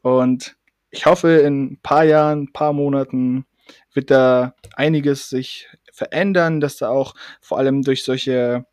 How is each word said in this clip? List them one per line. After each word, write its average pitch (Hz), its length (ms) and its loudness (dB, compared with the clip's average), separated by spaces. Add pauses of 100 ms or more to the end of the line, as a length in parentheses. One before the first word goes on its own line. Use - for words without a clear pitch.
Und 127 540 0 (340)
ich - 160 -4
hoffe, 170 220 4
in 143 440 2
ein - 100 -18
paar 151 220 2
Jahren, 151 400 2
ein - 80 -16
paar 151 200 -2
Monaten 135 720 -2 (480)
wird 135 180 -6
da 127 440 4 (200)
einiges 143 540 -2
sich - 400 -10 (240)
verändern, 170 680 -2
dass 143 180 -4
da 123 100 -4
auch 135 260 -2 (260)
vor - 180 -6
allem 135 240 0
durch 131 200 -2
solche 127 720 -4